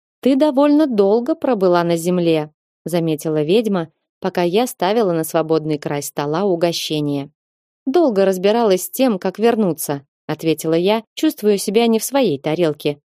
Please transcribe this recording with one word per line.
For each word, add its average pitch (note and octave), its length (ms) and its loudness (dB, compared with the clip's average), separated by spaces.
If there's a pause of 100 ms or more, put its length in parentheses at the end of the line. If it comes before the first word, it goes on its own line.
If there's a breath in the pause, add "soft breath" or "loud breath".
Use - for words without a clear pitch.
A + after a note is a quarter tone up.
(220)
«Ты C4+ 140 2
довольно D4 500 4
долго A#3 480 2
пробыла F#3+ 480 2
на E3+ 140 0
земле», E3 560 0 (320)
заметила D#3+ 580 -2
ведьма, F#3+ 460 0 (320)
пока F3+ 220 -4
я F#3+ 240 0
ставила G3+ 460 0
на D#3+ 120 -2
свободный D#3+ 540 -2
край D3 240 -6
стола D#3 420 -4
угощение. D#3 840 -2 (540)
«Долго C4 400 2
разбиралась G3 600 2
с - 60 -12
тем, B3+ 280 0
как - 200 -6
вернуться», G#3 680 0 (200)
ответила D#3+ 480 -2
я, G3+ 300 0 (100)
чувствуя G#3+ 420 0
себя A3 300 0
не A3+ 120 2
в - 60 -10
своей B3 340 0
тарелке, D3+ 680 -2